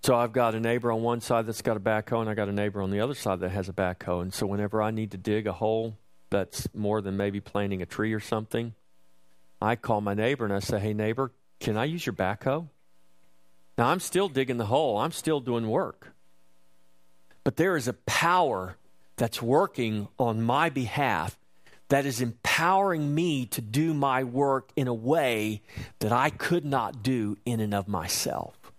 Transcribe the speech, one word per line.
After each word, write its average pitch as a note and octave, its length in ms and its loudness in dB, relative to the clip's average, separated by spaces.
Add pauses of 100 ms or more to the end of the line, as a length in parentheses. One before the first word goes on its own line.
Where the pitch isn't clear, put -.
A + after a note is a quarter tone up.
So B2+ 140 6
I've A#2+ 160 2
got A#2 220 4
a A2 60 -2
neighbor A#2 300 2
on A2+ 120 0
one A#2 180 0
side A2+ 260 2
that's A2+ 160 -6
got A2+ 140 2
a G#2+ 40 -4
backhoe, G#2+ 400 0
and A2 100 -2
I G#2+ 40 -2
got G#2 140 0
a G2+ 40 -2
neighbor G#2 280 -2
on F#2+ 100 -2
the G2+ 100 0
other C3 140 0
side F#2+ 260 -2
that F2+ 100 -2
has F#2+ 180 -4
a F#2+ 40 -8
backhoe. F2+ 500 -2
And F#2 100 -6
so - 140 -2
whenever G2+ 340 -2
I G#2+ 100 2
need A2 200 -4
to G2 80 -12
dig G#2+ 280 -2
a G2+ 60 -2
hole A2 440 -2 (340)
that's - 440 -2
more G#2+ 260 0
than G2 160 -4
maybe G2+ 240 0
planting G2 420 -4
a F2 40 -6
tree A2 260 -2
or G#2+ 80 -2
something, A2 540 -4 (840)
I A2 160 2
call A2 240 0
my G#2 140 -2
neighbor A#2+ 300 0
and G2+ 100 -2
I G2+ 60 0
say, A2 180 -2
"Hey, G#2+ 160 -2
neighbor, A2+ 380 -2 (260)
can G#2+ 180 -2
I A2+ 80 0
use D#3+ 220 -4
your A#2 80 -4
backhoe?" C3 540 -2 (1080)
Now, A#2+ 120 4
I'm F3 120 2
still F#3+ 280 0
digging C3 280 0
the A2+ 100 0
hole. B2 320 2
I'm D3 140 0
still D#3 280 0
doing A#2 280 -2
work. B2+ 440 -4 (1300)
But B2+ 120 0
there F3 200 2
is B2 120 -2
a B2 40 -2
power D3 840 2 (400)
that's - 260 -2
working A#2 680 0 (100)
on A2+ 220 0
my C#3 300 2
behalf B2 680 -2 (520)
that C#3 180 2
is B2 160 -2
empowering E3 920 2
me D3+ 300 2
to - 160 -6
do C3+ 320 2
my C#3 320 2
work C3 520 0
in C3+ 120 0
a B2 60 0
way A2+ 680 2 (380)
that A2 140 2
I C3 180 4
could E3+ 340 0
not B2+ 380 -2
do G#2+ 420 0
in A#2 160 0
and G#2 140 0
of G2 120 0
myself. - 680 -4 (220)